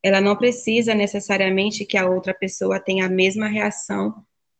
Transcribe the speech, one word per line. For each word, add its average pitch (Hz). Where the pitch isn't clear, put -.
Ela 196
não 202
precisa 226
necessariamente 202
que 202
a 185
outra 185
pessoa 190
tenha 190
a 185
mesma 190
reação 208